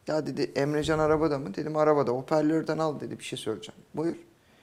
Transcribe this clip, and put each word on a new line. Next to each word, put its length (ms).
"Ya," 200
dedi, 280
"Emrecan 440
arabada 400
mı?" 160
Dedim, 220
"Arabada, 340
hoparlörden 680
al," 220
dedi, 200
"bir 40
şey 160
söyleyeceğim." 420
"Buyur." 200